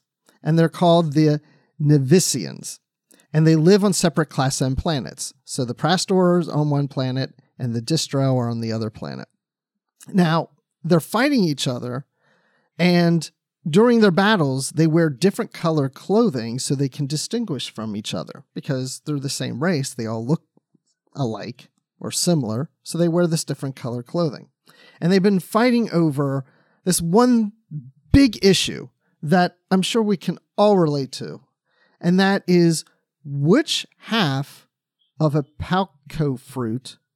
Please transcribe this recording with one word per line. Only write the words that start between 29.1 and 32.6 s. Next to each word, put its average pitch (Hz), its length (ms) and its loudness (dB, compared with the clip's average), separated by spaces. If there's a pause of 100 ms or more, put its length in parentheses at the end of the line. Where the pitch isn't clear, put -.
that 151 340 2 (140)
I'm 190 100 2
sure 226 220 -2
we 208 120 0
can 170 220 -8 (200)
all 208 200 4
relate 147 360 0
to, 87 280 -12 (580)
and 180 200 2
that 196 280 0
is 170 380 4 (400)